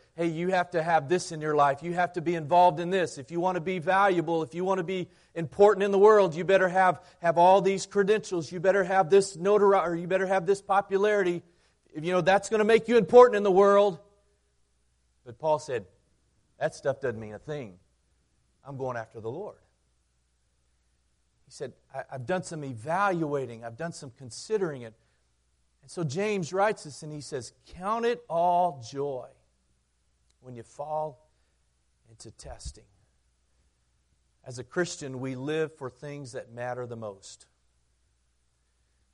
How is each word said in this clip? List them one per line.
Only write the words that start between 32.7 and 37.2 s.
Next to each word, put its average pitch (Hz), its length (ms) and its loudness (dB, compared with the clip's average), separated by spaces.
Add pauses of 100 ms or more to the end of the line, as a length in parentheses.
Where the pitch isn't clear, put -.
As 123 140 -14
a 123 60 -12
Christian, 143 560 -8
we 131 160 -8
live 151 400 -6
for 127 120 -12
things 143 440 -16
that 113 200 -14
matter 123 340 -8
the 117 100 -12
most. 107 500 -16 (1700)